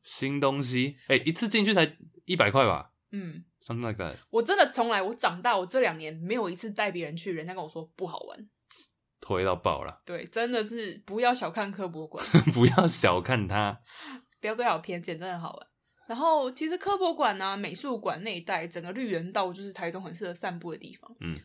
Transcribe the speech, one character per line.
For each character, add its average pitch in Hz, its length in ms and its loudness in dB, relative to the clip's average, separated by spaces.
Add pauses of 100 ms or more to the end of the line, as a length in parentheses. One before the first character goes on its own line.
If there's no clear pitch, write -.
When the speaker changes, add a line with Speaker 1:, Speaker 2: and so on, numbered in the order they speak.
Speaker 1:
新 139 380 -4
东 139 200 4
西。 127 360 0 (100)
哎， 139 80 4 (100)
一 165 80 2
次 220 140 0
进 208 180 4
去 214 80 4
才 160 240 4 (280)
一 180 100 -2
百 110 160 6
块 131 160 6
吧。 80 240 0 (220)
Speaker 2:
嗯。 180 320 -10 (180)
Speaker 1:
Something 120 240 -6
like 107 160 -4
that。 80 140 -6 (140)
Speaker 2:
我 226 120 2
真 381 160 2
的 269 140 6
从 233 160 2
来， 208 120 2
我 196 140 -2
长 180 260 0
大， 226 160 2
我 185 80 0
这 214 140 -2
两 190 180 2
年 156 160 -10
没 170 220 -4
有 214 160 0
一 180 60 -8
次 214 160 -8
带 208 180 0
别 175 140 -4
人 156 120 -8
去， 180 160 -6
人 160 140 -6
家 185 80 -8
跟 185 80 -6
我 156 60 -8
说 160 160 -12 (100)
不 185 120 -6
好 - 140 -10
玩。 50 280 -14 (720)
Speaker 1:
推 92 260 0
到 92 120 4
爆 78 260 0
了。 - 220 -12
Speaker 2:
对， - 220 -8
真 240 260 -2
的 226 100 2
是 214 420 -8
不 202 140 -6
要 247 160 4
小 220 160 -4
看 196 220 -4
科 196 160 -6
博 160 180 -10
馆。 - 180 -10 (140)
Speaker 1:
<laughs> 131 160 6
不 120 120 8
要 175 200 6
小 92 340 4
看 107 280 0
它。 104 280 2 (640)
Speaker 2:
不 220 60 -6
要 220 80 0
对 240 100 -2
它 233 60 4
有 160 80 2
偏 175 240 -6
见， 165 160 -6
真 185 100 -8
的 180 80 -4
好 165 200 -8
玩。 - 100 -18 (400)
然 226 100 -6
后 302 360 4
其 311 160 -4
实 359 100 -2
科 392 180 0
博 370 160 2
馆 240 300 2
啊、 196 140 -2
美 185 180 -6
术 269 240 -4
馆 165 240 -4
那 208 140 -4
一 175 40 -8
带， 170 280 -4
整 170 120 -10
个 175 120 -10
绿 233 180 -4
园 175 220 -2
道 190 200 0
就 196 120 -12
是 196 80 -10
台 175 180 -6
中 185 100 -8
很 170 140 -12
适 196 120 -10
合 175 60 -6
散 175 240 -6
步 170 140 -10
的 156 80 -10
地 - 160 -18
方。 - 160 -20 (100)
Speaker 1:
嗯。 82 240 -6